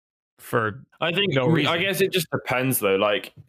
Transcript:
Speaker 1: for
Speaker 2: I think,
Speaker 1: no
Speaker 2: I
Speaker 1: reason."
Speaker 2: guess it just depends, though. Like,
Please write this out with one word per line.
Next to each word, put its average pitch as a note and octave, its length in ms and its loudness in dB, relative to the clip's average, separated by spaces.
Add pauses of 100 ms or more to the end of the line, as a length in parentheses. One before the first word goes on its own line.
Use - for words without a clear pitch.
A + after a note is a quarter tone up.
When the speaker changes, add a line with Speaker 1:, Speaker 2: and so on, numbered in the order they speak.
(380)
Speaker 1:
for A2+ 460 -4 (180)
Speaker 2:
I E3 100 -2
think, F3+ 220 0
Speaker 1:
no C3 160 2
Speaker 2:
I - 40 4
Speaker 1:
reason." D#3+ 280 0
Speaker 2:
guess F#3+ 200 -2
it F#3 100 2
just F3+ 180 -2
depends, B2+ 500 -2
though. G2 180 2
Like, G#2 360 0 (160)